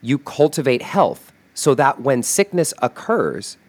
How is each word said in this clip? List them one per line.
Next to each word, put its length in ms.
You 160
cultivate 640
health 500
so 220
that 260
when 220
sickness 580
occurs 760